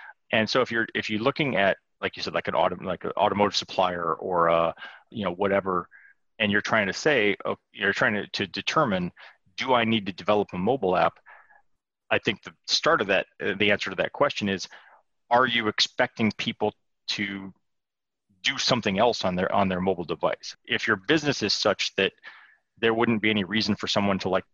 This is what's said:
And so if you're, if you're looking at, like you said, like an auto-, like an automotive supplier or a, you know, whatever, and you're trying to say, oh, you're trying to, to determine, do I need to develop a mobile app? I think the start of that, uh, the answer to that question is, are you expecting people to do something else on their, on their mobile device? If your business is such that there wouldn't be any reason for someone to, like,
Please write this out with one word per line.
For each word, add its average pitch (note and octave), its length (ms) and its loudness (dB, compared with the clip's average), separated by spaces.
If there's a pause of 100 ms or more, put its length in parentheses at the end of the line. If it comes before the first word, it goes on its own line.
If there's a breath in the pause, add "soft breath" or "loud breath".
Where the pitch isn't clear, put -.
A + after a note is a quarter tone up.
(300 loud breath)
And A2 180 2
so C3 120 2
if A#2+ 100 0
you're, A#2 240 -2
if A2 160 -4
you're G#2+ 180 -4
looking C#3 280 0
at, G2 220 2 (220)
like F#2+ 160 -6
you F2 60 -10
said, E2+ 120 -6
like E2 140 -4
an - 60 -2
auto-, F2+ 300 0
like F2+ 200 -6
an - 120 -6
automotive G2+ 400 2
supplier F2 580 -2
or F2 340 0
a, E2+ 260 2 (360 loud breath)
you G2+ 140 -8
know, F2 80 -2
whatever, F#2+ 560 0 (500 soft breath)
and G#2+ 140 0
you're G#2 80 2
trying G#2+ 260 0
to F#2 60 -2
say, A2+ 520 2
oh, G2+ 120 -4 (160)
you're G2 200 0
trying A#2+ 220 0
to, G2 140 -4
to - 180 -4
determine, F#2+ 640 -2 (440 loud breath)
do B2+ 180 0
I A#2 100 4
need A2 220 0
to G2 60 -6
develop G2+ 400 0
a F2+ 60 -6
mobile F#2+ 380 0
app? E2+ 180 2 (960 soft breath)
I G#2+ 80 2
think - 240 -2
the F2 100 -14 (140)
start D3+ 340 2
of G2+ 80 0
that, F#2 180 2 (180)
uh, G2+ 140 -2
the G#2 120 2
answer G2 200 0
to F#2 60 -8
that E2+ 160 -2
question B2+ 360 -2
is, F#2+ 200 -4 (600 loud breath)
are B2 160 6
you A#2 220 0
expecting - 680 0
people - 380 -4 (340)
to G2 440 -6 (880)
do C3+ 160 -2
something G#2 400 0
else A#2 260 2
on F2+ 120 0
their, F#2 160 0
on G2+ 160 2
their F2+ 120 -2
mobile F2+ 240 0
device? - 600 -4
If - 220 -4
your A2 100 2
business D3 460 0
is G2+ 100 0
such - 440 0
that G2 160 2 (640 loud breath)
there A2+ 160 2
wouldn't A2+ 280 2
be A2 80 2
any G#2 140 0
reason G#2 320 -2
for - 100 -8
someone G2+ 340 0
to, G2+ 80 -4
like, F#2 260 0